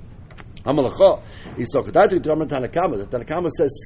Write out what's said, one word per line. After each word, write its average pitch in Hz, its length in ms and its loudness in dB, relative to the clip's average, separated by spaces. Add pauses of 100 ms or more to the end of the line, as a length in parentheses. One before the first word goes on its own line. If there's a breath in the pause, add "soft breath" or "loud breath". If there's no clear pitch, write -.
(640)
Hamalacha. 147 560 4 (360 loud breath)
Yisrael 120 280 0
Kedai 156 240 6
to 170 120 0
Tanakama. 151 760 -2
The 101 200 -6
Tanakama 156 300 -4
says 143 240 0 (140)